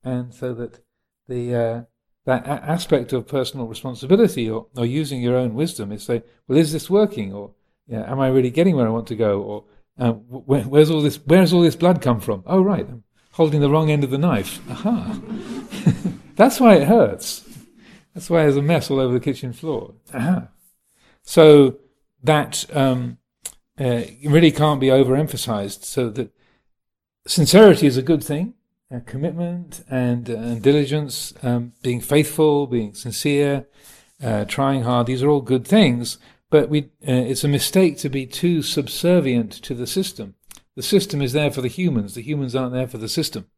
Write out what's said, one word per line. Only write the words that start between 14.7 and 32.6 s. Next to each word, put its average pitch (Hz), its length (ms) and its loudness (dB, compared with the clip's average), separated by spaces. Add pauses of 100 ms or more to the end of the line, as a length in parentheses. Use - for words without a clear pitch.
Aha. 214 500 -4 (600)
<laughs> - 540 -2
That's 254 240 4
why 226 160 10
it 139 100 4
hurts. 147 580 0 (680)
That's - 160 -12
why 165 120 4
there's 143 140 4
a 143 60 0
mess 147 280 0
all 135 100 0
over 127 120 0
the 123 80 0
kitchen 127 320 -6
floor. 117 420 -8 (200)
Aha. 143 340 -2 (800)
So 147 480 8 (460)
that, 151 420 -2 (100)
um, 127 440 -2 (600)
uh, 123 220 -2 (240)
really 151 260 6
can't 147 300 0
be 131 100 2
overemphasized. 127 960 0
So 123 240 -6
that 110 240 -10 (920)
sincerity 175 600 6
is 131 120 2
a 131 40 -4
good 147 220 0
thing, 170 300 -6 (360)
uh, 123 140 -12
commitment 170 840 -10
and, 120 400 -4
uh, 117 60 -6
and 117 260 -8
diligence, 143 800 0
um, 120 400 -4
being 123 180 -4
faithful, 147 680 2